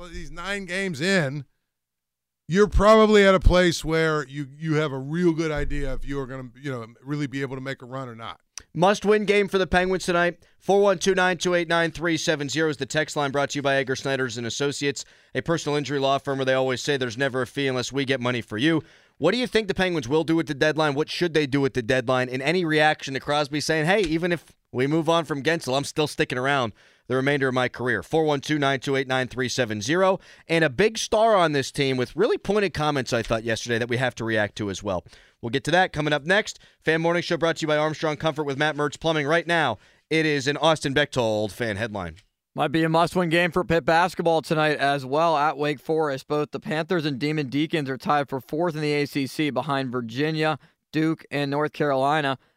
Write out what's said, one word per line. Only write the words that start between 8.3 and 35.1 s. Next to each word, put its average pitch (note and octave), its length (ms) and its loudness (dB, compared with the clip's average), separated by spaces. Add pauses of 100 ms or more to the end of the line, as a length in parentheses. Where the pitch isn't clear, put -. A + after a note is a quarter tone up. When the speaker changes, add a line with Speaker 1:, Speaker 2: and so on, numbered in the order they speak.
Speaker 2:
Must-win G3+ 500 4
game G3 240 2
for G3 100 -2
the F#3 80 2
Penguins F3+ 380 0
tonight. F3 340 0 (200)
Four G3 220 2
one G3 180 4
two, F#3+ 160 2
nine F#3 240 2
two F3+ 160 0
eight, F3 140 0
nine E3 220 2
three D#3+ 260 -2
seven D3 320 -2
zero D#3 200 0
is D3+ 80 -2
the C3+ 100 -6
text D#3 300 -4
line, C#3+ 140 0
brought C#3 200 -2
to - 80 -6
you C#3+ 40 -6
by C#3 140 2
Eggers C3 240 -2
Snyder's C3 360 -2
and A#2+ 100 -6
Associates, C#3 580 -4 (300)
a B2+ 80 -2
personal D3+ 340 -2
injury D3 220 -4
law C3+ 200 2
firm C3+ 200 -4
where C3+ 60 -2
they C3 100 2
always C3 280 0
say D3 140 0
there's B2 200 -4
never C3 260 -2
a B2 40 -2
fee C#3 220 -4
unless B2+ 240 -4
we C#3 120 -2
get C3 160 0
money A#2+ 220 -2
for G#2+ 160 -8
you. D#3 240 2 (360)
What D#3+ 140 2
do A#3+ 60 -2
you B3 80 -2
think G#3+ 220 0
the F#3+ 60 -2
Penguins E3+ 340 -2
will D#3 160 2
do D#3+ 140 2
at E3 80 -2
the D3 80 -6
deadline? D3+ 400 0
What D3 160 -2
should F3 240 -2
they D3+ 120 2
do C#3 180 0
at C3+ 100 -2
the C3 80 -2
deadline? B2+ 460 0
And B2+ 140 -6
any E3+ 220 0
reaction D#3 500 2
to C3 60 -4
Crosby D3 400 -2
saying, D#3 260 0
"Hey, G3+ 160 4
even E3 300 0
if - 200 -8 (200)
we B2+ 140 0
move D#3 220 0
on E3 160 2
from D3 180 -6
Guentzel, D3+ 340 0
I'm C#3+ 80 0
still D3+ 220 -2
sticking C#3 320 -2
around B2+ 340 0 (340)
the B2 100 0
remainder C3+ 320 2
of B2+ 60 -2
my B2+ 140 0
career." A#2+ 340 -2
Four D#3+ 220 0
one D3 160 0
two, D3+ 180 -2
nine C#3 220 0
two C3+ 160 -2
eight, C3+ 120 -2
nine B2+ 200 -2
three B2+ 200 -4
seven A2 320 -2
zero. F#3 400 2 (260)
And E3 160 2
a D3+ 80 2
big G#3+ 280 0
star A3 360 4
on E3+ 180 4
this C#3 200 -2
team C#3 240 0
with B2 180 -2
really B3 240 2
pointed G3 360 0
comments D3 380 -2
I A#2 100 0
thought A2+ 220 -2
yesterday A#2 340 -2
that A#2+ 100 -2
we A#2+ 80 -2
have B2+ 200 -2
to A#2 80 -8
react G#2+ 320 0
to G#2+ 140 -4
as F2+ 120 -8
well. F#2 220 -4 (360)